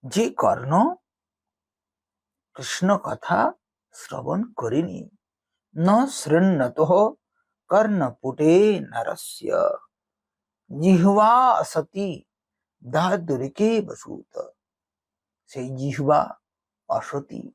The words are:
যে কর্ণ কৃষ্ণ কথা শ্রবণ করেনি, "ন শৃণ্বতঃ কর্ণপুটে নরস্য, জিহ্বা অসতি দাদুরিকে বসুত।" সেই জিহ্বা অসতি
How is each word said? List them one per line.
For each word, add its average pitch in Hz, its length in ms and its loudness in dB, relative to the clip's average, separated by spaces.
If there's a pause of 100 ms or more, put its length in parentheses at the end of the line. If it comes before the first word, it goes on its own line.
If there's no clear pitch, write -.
যে 180 260 -2
কর্ণ - 420 -2 (1800)
কৃষ্ণ 185 420 -2
কথা - 420 -4 (560)
শ্রবণ 139 440 -8 (140)
করেনি, 147 460 -4 (760)
"ন 165 120 0 (200)
শৃণ্বতঃ 160 840 0 (800)
কর্ণপুটে 160 840 2 (260)
নরস্য, - 680 -8 (1200)
জিহ্বা 196 600 4 (200)
অসতি 190 580 -4 (760)
দাদুরিকে 165 840 -2 (120)
বসুত।" - 520 -14 (1120)
সেই 127 200 -12 (100)
জিহ্বা 143 440 0 (680)
অসতি 113 540 -6 (120)